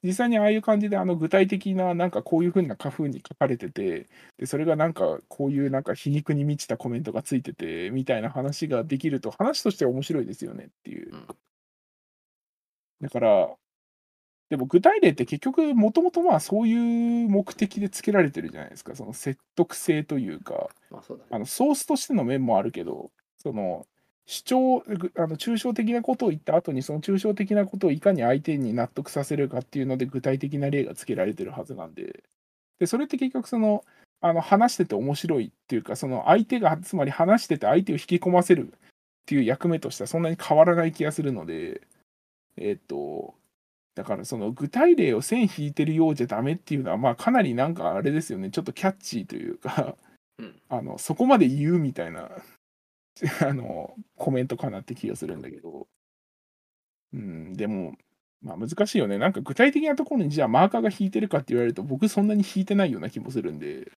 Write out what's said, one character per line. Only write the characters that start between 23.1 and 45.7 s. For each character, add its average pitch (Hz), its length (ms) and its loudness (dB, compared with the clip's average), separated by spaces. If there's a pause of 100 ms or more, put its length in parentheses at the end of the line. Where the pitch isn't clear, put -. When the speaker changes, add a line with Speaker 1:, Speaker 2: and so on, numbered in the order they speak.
Speaker 1:
そ 135 160 -8
の、 92 320 -4 (400)
主 - 160 -12
張、 254 380 2
ぐ-、 185 360 -6
あ 170 100 0
の、 156 100 -6
抽 233 220 -2
象 247 160 -2
的 226 180 0
な 240 100 0
こ 262 140 0
と 247 100 0
を - 40 4
言 156 80 -2
っ - 40 -14
た 156 140 2
後 170 160 0
に、 131 100 -2
そ 151 100 -8
の 151 80 -4
抽 196 180 0
象 208 160 0
的 202 200 -2
な 202 120 4
こ 196 100 -10
と 196 120 2
を - 20 4
い 151 100 0
か 202 120 4
に 147 100 0
相 127 200 2
手 156 140 -2
に 123 180 -2
納 120 140 -2
得 - 220 -10
さ 139 140 -4
せ 147 120 -4
る 143 120 0
か 123 100 -6
っ 127 60 -8
て - 140 -8
い 135 40 -2
う 127 40 -2
の 131 100 -2
で、 127 100 -2
具 135 140 -6
体 135 180 0
的 143 200 -4
な 143 120 0
例 143 140 0
が - 100 -10
つ - 100 -16
け 120 100 -4
ら 92 120 0
れ 107 80 -2
て 98 100 -6
る 90 80 -10
は 92 120 -10
ず 131 100 -12
な 87 120 -12
ん 80 80 -20
で。 - 300 -14 (540)
で、 180 80 2
そ 233 120 0
れ 294 60 0
っ 294 40 -10
て 285 100 -4
結 262 140 0
局 254 160 -4
そ 240 100 -2
の、 214 260 2 (360)
あ 170 120 4
の、 165 80 2
話 208 340 4
し - 40 -12
て 180 80 2
て - 80 -4
面 131 200 0
白 151 260 -2
い 107 60 -2
っ - 40 -12 (160)
て 127 100 -2
い 110 40 2
う - 20 -16
か、 101 140 -6
そ 139 120 -6
の 127 180 -4
相 214 200 6
手 247 140 -2
が、 160 180 4
つ - 180 -8
ま 147 80 2
り 139 60 -2
話 185 340 4
し - 40 -16
て 151 100 0
て - 80 -2
相 160 180 6
手 - 80 -2
を 147 40 -2
引 - 60 -4
き 175 140 0
込 180 140 0
ま 175 120 6
せ 180 120 8
る - 180 -2
っ - 40 -20 (500)
て - 80 -2
い 139 60 4
う - 40 4
役 131 240 0
目 165 100 2
と - 120 -6
し - 80 -12
て - 60 -4
は - 40 -8
そ 165 100 -2
ん 170 40 0
な 165 80 0
に 170 100 -4
変 - 160 4
わ 160 80 12
ら 175 100 6
な 170 120 2
い 156 60 0
気 156 120 -4
が 151 80 0
す 156 100 -4
る 139 100 -2
の 92 140 -6
で、 82 360 -8 (760)
え 101 160 -4
っ 92 40 -4 (100)
と、 71 480 -8 (600)
だ 98 100 -10
か 104 120 -4
ら 95 80 -10
そ 120 140 -8
の 104 120 -4
具 143 180 -6
体 320 280 4
例 269 180 2
を 113 80 -2
線 240 200 0
引 151 240 -2
い 147 60 -6